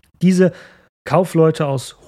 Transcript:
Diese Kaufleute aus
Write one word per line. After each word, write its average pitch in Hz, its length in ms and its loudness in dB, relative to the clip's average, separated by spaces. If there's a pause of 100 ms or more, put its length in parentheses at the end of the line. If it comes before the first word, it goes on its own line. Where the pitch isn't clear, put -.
(220)
Diese 180 300 2 (560)
Kaufleute 160 580 0
aus 135 320 -8 (100)